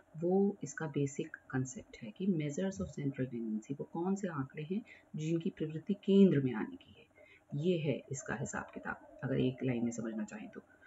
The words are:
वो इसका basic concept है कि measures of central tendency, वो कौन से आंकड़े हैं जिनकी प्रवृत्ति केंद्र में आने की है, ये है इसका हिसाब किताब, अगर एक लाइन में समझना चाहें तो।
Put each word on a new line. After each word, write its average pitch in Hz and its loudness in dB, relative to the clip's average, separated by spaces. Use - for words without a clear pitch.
वो 190 2
इसका 160 -6
basic 143 -2
concept 131 -4
है 214 -10
कि 190 -4
measures 170 0
of - -4
central 135 -2
tendency, 113 -4
वो 151 -8
कौन 180 0
से 196 -2
आंकड़े 151 -6
हैं 185 -4
जिनकी 165 0
प्रवृत्ति 160 -4
केंद्र 196 8
में 127 2
आने 107 -4
की - -20
है, - -20
ये 170 2
है 147 0
इसका - -6
हिसाब - -4
किताब, - -10
अगर 135 0
एक 127 2
लाइन 120 0
में 117 0
समझना 110 -4
चाहें - -10
तो। - -14